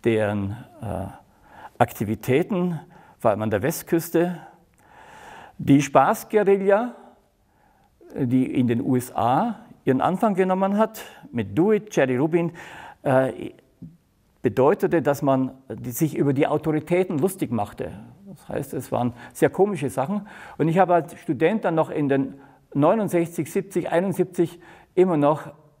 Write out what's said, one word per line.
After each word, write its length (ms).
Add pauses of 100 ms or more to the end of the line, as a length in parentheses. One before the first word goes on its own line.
deren, 540 (240)
äh, 240 (720)
Aktivitäten, 1000 (400)
vor 120
allem 120
an 60
der 120
Westküste. 760 (1200)
Die 240
Spaßguerilla, 1120 (1200)
die 440
in 80
den 140
U 140
S 200
A 400 (300)
ihren 160
Anfang 320
genommen 440
hat, 240 (300)
mit 260
Do 140
It, 240
Jerry 220
Rubin, 340 (520)
äh, 480 (880)
bedeutete, 600
dass 200
man 300 (180)
die, 220
sich 260
über 160
die 120
Autoritäten 760
lustig 320
machte. 420 (320)
Das 240
heißt, 240
es 180
waren 220 (180)
sehr 180
komische 400
Sachen. 380 (300)
Und 100
ich 100
habe 160
als 260
Student 440
dann 120
noch 140
in 200
den 240 (400)
neunundsechzig, 800
siebzig, 380
einundsiebzig 680 (340)
immer 240
noch 340 (280)